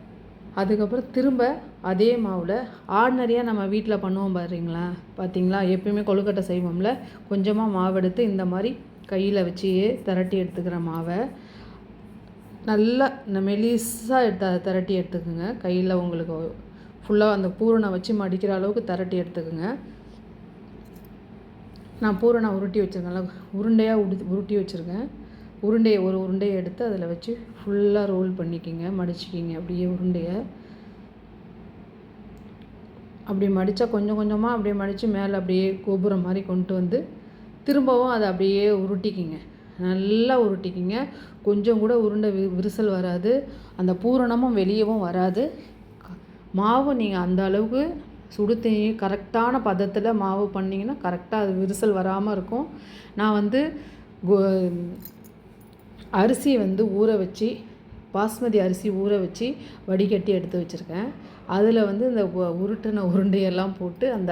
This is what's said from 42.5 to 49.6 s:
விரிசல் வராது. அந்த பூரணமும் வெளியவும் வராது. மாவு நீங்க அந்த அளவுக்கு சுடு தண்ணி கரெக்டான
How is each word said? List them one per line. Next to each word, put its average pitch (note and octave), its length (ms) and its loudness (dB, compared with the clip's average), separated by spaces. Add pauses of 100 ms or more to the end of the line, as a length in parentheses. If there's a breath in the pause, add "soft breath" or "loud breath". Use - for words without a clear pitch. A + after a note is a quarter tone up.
விரிசல் G3+ 360 0
வராது. F3+ 380 0 (480 loud breath)
அந்த F#3 120 4 (100)
பூரணமும் B3 580 4
வெளியவும் G#3+ 460 2
வராது. F#3 360 2 (1160 loud breath)
மாவு B3+ 320 4 (100)
நீங்க G3 160 0 (100)
அந்த F#3 220 2
அளவுக்கு A3+ 340 0 (540)
சுடு G#3+ 260 2
தண்ணி G#3+ 260 2 (140)
கரெக்டான A3+ 640 0